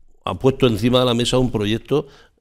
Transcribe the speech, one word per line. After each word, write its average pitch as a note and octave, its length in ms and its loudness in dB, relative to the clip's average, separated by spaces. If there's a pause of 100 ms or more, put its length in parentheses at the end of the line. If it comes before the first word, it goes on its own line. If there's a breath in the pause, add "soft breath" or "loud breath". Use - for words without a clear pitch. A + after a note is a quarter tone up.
(240)
ha F#2+ 140 -6
puesto C3+ 280 2
encima A#2+ 320 0
de B2+ 80 2
la A#2+ 80 0
mesa A#2+ 240 0
un B2 140 0
proyecto, A2+ 560 -2 (320 soft breath)